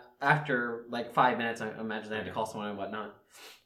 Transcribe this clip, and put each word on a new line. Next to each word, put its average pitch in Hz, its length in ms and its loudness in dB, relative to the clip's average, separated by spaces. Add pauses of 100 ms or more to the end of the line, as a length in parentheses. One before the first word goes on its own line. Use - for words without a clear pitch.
(220)
after, 123 680 2
like, - 240 -4
five 123 240 6
minutes. 117 240 0
I 110 180 -4
imagine 107 320 -6
they 107 60 -2
had 104 80 -4
to 90 60 -8
call 113 140 -2
someone 104 240 -6
and 101 80 -6
whatnot. 104 420 -6 (460)